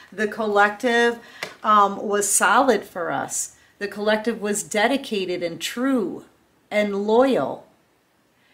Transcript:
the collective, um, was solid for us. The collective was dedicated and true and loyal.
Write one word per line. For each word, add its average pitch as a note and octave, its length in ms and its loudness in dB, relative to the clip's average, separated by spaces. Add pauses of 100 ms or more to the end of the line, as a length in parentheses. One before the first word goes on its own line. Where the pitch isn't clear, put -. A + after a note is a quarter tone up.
(100)
the G#3 160 -4
collective, A3 920 2 (440)
um, G3+ 400 4
was G3+ 280 -2
solid G#3+ 540 4
for E3 260 -8
us. - 460 -6 (220)
The G3+ 100 -6
collective G#3+ 520 -2
was G#3 220 -4
dedicated G#3 800 -2
and E3 180 -6
true B3 640 -2 (460)
and G3+ 360 -2
loyal. A3 600 2 (880)